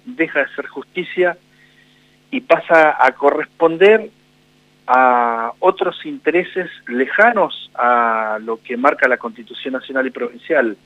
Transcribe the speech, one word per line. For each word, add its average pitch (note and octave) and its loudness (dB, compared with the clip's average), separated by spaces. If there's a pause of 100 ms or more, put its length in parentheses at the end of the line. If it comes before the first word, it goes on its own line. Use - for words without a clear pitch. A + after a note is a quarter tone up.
deja D#3+ -4
de - -4
ser - -8
justicia F3 -4 (920)
y B2+ -6
pasa D#3 4
a C3 4
corresponder E3 2 (800)
a B2 2
otros F#3 -2
intereses E3 -4 (180)
lejanos G3+ 0
a A2+ 0
lo A2+ -8
que B2 -10
marca C#3 0
la B2 0
Constitución A#2+ -12
Nacional C3 -4
y B2+ -8
Provincial. A#2+ -4